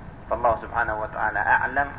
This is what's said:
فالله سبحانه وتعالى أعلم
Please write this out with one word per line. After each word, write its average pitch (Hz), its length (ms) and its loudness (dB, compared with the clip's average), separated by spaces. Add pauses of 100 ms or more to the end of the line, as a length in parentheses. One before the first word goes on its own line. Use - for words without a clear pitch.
(300)
فالله 117 260 4
سبحانه 110 440 -2
وتعالى 107 380 -2
أعلم 127 600 2